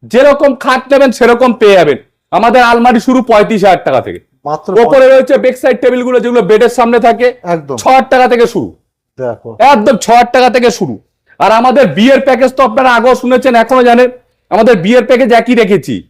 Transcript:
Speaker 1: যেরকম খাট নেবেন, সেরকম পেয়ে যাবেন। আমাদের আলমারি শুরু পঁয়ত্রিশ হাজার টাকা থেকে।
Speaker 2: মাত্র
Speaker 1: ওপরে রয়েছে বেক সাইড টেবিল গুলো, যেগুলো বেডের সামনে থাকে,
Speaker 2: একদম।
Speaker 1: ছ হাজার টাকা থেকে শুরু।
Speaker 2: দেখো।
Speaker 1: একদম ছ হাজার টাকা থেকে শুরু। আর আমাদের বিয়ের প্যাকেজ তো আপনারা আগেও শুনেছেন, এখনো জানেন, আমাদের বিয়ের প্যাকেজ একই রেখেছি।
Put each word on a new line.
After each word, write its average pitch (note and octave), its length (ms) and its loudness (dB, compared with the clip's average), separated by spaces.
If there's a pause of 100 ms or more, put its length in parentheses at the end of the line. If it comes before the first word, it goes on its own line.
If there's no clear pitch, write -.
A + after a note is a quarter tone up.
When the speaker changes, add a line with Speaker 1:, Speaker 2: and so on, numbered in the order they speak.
Speaker 1:
যেরকম C#4 480 2 (120)
খাট C4 180 -2 (100)
নেবেন, C4+ 200 2
সেরকম A#3+ 400 0 (100)
পেয়ে G3+ 180 4
যাবেন। D3 180 0 (340)
আমাদের A#3 300 0 (100)
আলমারি A#3+ 360 2
শুরু C4 120 0 (100)
পঁয়ত্রিশ G#3 360 0
হাজার F#3 220 2
টাকা C3 180 0
থেকে। F2 140 -12 (260)
Speaker 2:
মাত্র D3+ 240 -10 (120)
Speaker 1:
ওপরে C4 280 4
রয়েছে C4 280 2
বেক B3 200 -2
সাইড C4 260 -2
টেবিল B3 240 -2
গুলো, B3+ 120 -2
যেগুলো A#3+ 300 -2
বেডের A3 280 2
সামনে A#3+ 220 0
থাকে, A#3 280 0 (280)
Speaker 2:
একদম। C#3 260 -10
Speaker 1:
ছ - 60 -14
হাজার C4 260 2
টাকা B3+ 140 2
থেকে A#3 260 0
শুরু। B2 160 -6 (500)
Speaker 2:
দেখো। A#2+ 300 -10 (240)
Speaker 1:
একদম A3 300 0
ছ - 60 -10
হাজার A#3+ 260 2
টাকা B3+ 200 2
থেকে A#3+ 140 0 (100)
শুরু। C3+ 160 -6 (440)
আর F#3+ 200 0
আমাদের B3 260 2 (120)
বিয়ের C4 300 2
প্যাকেজ B3+ 300 0
তো C#4+ 60 0
আপনারা B3+ 340 0
আগেও A#3+ 180 2
শুনেছেন, B3+ 400 -2
এখনো A#3 340 0
জানেন, A#3+ 200 2 (400)
আমাদের A3 340 2
বিয়ের A#3 260 0
প্যাকেজ B3 200 2 (100)
একই A#3+ 220 -2
রেখেছি। F#3 340 -2 (140)